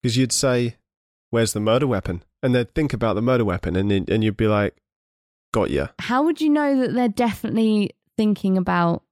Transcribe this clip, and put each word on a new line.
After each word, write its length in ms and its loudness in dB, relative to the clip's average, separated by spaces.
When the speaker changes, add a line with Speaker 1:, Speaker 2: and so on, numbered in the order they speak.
Speaker 1:
'Cause 140 0
you'd 140 2
say, 460 0
"Where's 240 0
the 60 -4
murder 260 2
weapon?" 380 -4
And 140 2
they'd 180 0
think 180 0
about 220 -2
the 80 -2
murder 240 2
weapon, 300 -2
and, 160 0
and 320 0
you'd 120 0
be 120 0
like, 280 0
"Got 160 0
ya." 200 -2
Speaker 2:
How 240 -2
would 180 -2
you 80 2
know 300 2
that 160 -2
they're 120 0
definitely 840 0
thinking 400 0
about 540 0